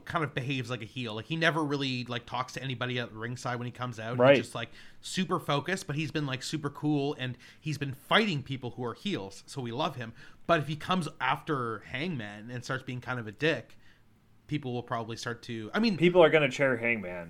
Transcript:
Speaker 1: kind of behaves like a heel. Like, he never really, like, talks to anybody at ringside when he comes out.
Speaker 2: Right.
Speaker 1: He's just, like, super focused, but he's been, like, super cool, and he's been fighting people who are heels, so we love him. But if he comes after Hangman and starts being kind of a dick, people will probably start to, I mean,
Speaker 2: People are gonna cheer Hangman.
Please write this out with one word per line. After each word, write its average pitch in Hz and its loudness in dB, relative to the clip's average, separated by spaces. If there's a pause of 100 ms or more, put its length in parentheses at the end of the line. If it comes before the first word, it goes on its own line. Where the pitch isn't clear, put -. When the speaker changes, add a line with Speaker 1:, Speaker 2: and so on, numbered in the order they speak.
Speaker 1:
kind 165 0
of - -6
behaves 127 -4
like 117 -6
a 110 -10
heel. 117 -8
Like, 110 -6
he 160 -4
never 160 2
really, 135 -2
like, 120 -6
talks 123 -6
to - -8
anybody 123 -4
at 117 -8
ringside 120 -6
when 120 -6
he 120 -8
comes 123 -6
out. 113 -4
Speaker 2:
Right. 131 12
Speaker 1:
He's 110 2
just, - -16
like, 120 -8 (300)
super 185 -2
focused, 156 -2
but 139 -4
he's 156 -4
been, 151 -2
like, 131 -4
super 147 -4
cool, 147 0
and 127 -6 (240)
he's 156 -4
been 135 -4
fighting 180 2
people 127 -6
who 127 -8
are 113 -4
heels, 107 -6
so - -10
we 120 -6
love 151 -2
him. 113 -10 (340)
But 170 4
if 143 -4
he 156 -4
comes 180 -2 (140)
after 127 0
Hangman 117 -8
and 123 -10
starts 131 -4
being 123 -8
kind 123 -4
of 110 -8
a 110 -10
dick, 143 -2 (720)
people 143 -4
will 120 -2
probably 117 -4
start 117 -6
to, 113 -8
I 190 2
mean, 214 4
Speaker 2:
People 175 10
are 151 10
gonna 151 6
cheer 131 2
Hangman. 98 -2